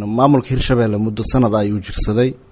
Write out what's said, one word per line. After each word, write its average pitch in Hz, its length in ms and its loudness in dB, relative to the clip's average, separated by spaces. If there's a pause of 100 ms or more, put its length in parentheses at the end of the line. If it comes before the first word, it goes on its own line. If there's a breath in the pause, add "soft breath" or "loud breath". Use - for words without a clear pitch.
maamulka 127 420 2
Hirshabeelle 120 500 0
muddo 110 240 -2
sanad 113 320 2
ayuu 104 260 0
jirsaday. 113 540 -2 (180)